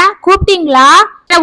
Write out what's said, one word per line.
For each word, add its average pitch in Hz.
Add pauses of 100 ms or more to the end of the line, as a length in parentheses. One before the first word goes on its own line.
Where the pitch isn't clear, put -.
(220)
கூப்பிட்டீங்களா?" 339 (340)
என 349